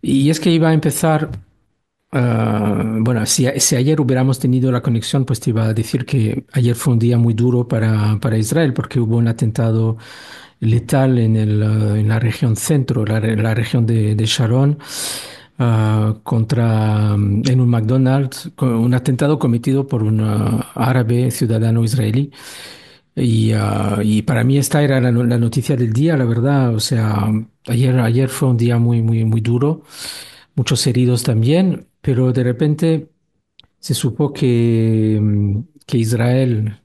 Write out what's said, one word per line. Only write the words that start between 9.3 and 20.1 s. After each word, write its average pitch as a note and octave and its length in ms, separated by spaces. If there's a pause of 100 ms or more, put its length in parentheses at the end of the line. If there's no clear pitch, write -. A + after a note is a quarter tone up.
letal A#2+ 580
en A2 180
el, G#2+ 260
ah, G#2+ 360
en G#2 100
la A2+ 100
región A2+ 360
centro, A#2+ 500
la A2 140
re-, A2 180
la A2 180
región A#2 300
de, A2 300
de A2 100
Sharon, C3+ 540 (800)
ah, A2 640
contra, A2 960
mm, G#2 320
en B2+ 120
un B2 80
McDonald's, B2+ 840
co-, C3 120
un A#2 260
atentado C#3 460
cometido C3+ 480
por A#2 160
un, G#2+ 180